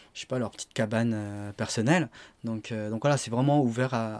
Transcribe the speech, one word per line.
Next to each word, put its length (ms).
je 80
sais 60
pas, 120
leur 120
petite 220
cabane, 400
euh, 380
personnelle. 560
Donc, 260
euh, 180
donc 120
voilà, 160
c'est 140
vraiment 300
ouvert 320
à, 260